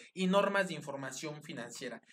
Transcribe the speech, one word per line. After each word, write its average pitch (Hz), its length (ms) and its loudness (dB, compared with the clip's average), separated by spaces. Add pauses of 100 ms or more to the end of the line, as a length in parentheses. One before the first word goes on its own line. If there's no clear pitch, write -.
(140)
y 185 120 2
normas 196 420 6
de 170 60 -4
información 143 680 -6
financiera. 120 580 -8 (120)